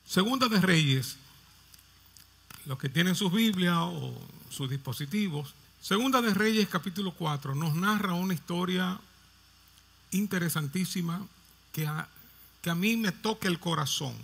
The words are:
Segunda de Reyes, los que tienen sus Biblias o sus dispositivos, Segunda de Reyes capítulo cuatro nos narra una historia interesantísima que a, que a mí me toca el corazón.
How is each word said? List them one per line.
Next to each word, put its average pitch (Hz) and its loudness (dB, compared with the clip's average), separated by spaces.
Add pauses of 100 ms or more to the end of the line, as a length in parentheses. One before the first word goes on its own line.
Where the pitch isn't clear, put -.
Segunda 240 2
de 214 4
Reyes, 151 4 (1500)
los 135 -8
que 143 -4
tienen 175 2
sus 180 0
Biblias 185 2
o 143 -4 (300)
sus 135 -6
dispositivos, 143 -4 (300)
Segunda 254 2
de 226 4
Reyes 214 4
capítulo 185 -4
cuatro 143 -4
nos 151 0
narra 202 2
una 180 0
historia 180 -2 (1080)
interesantísima 175 -2 (440)
que 156 -4
a, 151 -4 (540)
que 170 -2
a 170 0
mí 220 2
me 214 0
toca 214 -4
el 170 0
corazón. 151 -2